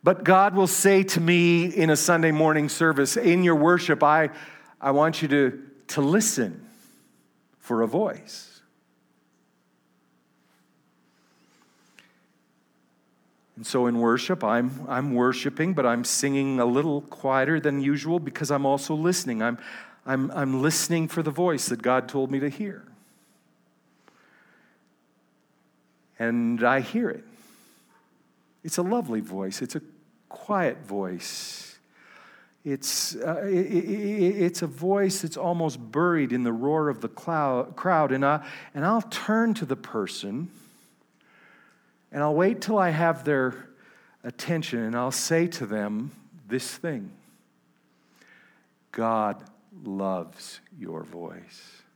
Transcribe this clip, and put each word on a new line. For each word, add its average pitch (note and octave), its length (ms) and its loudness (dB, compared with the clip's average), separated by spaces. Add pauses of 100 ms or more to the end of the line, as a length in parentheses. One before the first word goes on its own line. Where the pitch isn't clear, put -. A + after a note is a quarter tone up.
But G3+ 220 4
God F#3+ 320 6
will F#3+ 100 6
say G3 380 4
to F#3+ 180 0
me E3+ 440 6
in D#3+ 260 2
a D3 40 6
Sunday E3 360 4
morning D3+ 380 2
service, D3 480 2
"In F3+ 260 4
your F3 100 6
worship, E3 480 4
I, D3+ 300 4 (500)
I C#3 80 0
want D3+ 320 2
you D#3 60 -2
to, C#3 340 2 (280)
to - 120 -2
listen C#3 640 0 (960)
for A2+ 240 0
a A2+ 40 2
voice." - 760 -4 (4000)
And A2+ 120 -14
so B2 180 2
in A#2+ 140 2
worship, A#2+ 440 2
I'm, B2 460 -2
I'm C3+ 240 -2
worshiping, C3 600 0
but C#3 100 0
I'm A#2+ 180 2
singing C#3 560 0
a A#2+ 60 2
little C#3+ 360 0
quieter C3+ 580 0
than C#3+ 200 0
usual C#3+ 380 0
because D3+ 320 -6
I'm C#3 160 0
also C#3 300 0
listening. D#3 480 0
I'm, A#2+ 160 -2 (460)
I'm, C3 260 -2
I'm C3 300 -2
listening D#3+ 460 0
for E3 140 -4
the D3+ 100 -2
voice D#3+ 380 0
that A#2+ 120 -4
God B2+ 280 2
told C3+ 220 -2
me C#3 80 -2
to C#3+ 100 -2
hear. G#2 340 -10 (3250)
And A#2 460 0
I C3 180 2
hear A3+ 280 -4
it. - 140 -10 (1400)
It's E3 140 -6
a F3+ 60 0
lovely F3+ 380 -2
voice. F#2+ 400 -8
It's B2+ 140 -8
a D#3 60 -6 (480)
quiet D#3 560 -4
voice. - 960 -10 (840)
It's, - 520 -4
uh, C#3+ 280 -4
i-, G3 40 -4
i-, - 20 -4
i-, G3 960 0
it's F3 160 -2
a E3+ 60 -2
voice F#3+ 540 0
that's D#3+ 160 -8
almost D3+ 540 -2
buried D3+ 400 2
in B2 120 0
the A#2 100 0
roar D3 360 0
of A2+ 120 -6
the A2 80 -6
clou-, C#3+ 560 -2 (100)
crowd. D#3+ 360 2
And C3+ 120 0
I, D3 220 0 (300)
and C#3 100 -4
I'll G#3+ 160 2
turn A3 540 -2
to F#3 100 -6
the C3 100 -4
person, A2 760 -8 (1600)
and C#3+ 100 -6
I'll D3+ 140 0
wait F#3+ 260 2
till G#3+ 160 0
I F3+ 140 4
have D#3+ 320 0
their C3 320 0 (680)
attention, D3+ 560 -4
and A2+ 160 -4
I'll B2 160 -2
say E3 360 0
to E3+ 180 -8
them G#2+ 460 -4 (360)
this B2 220 -6
thing, A#2+ 400 -8 (1800)
"God A2 520 -2 (400)
loves F#2+ 760 -6 (180)
your E2 240 -12
voice." E2+ 800 -18 (140)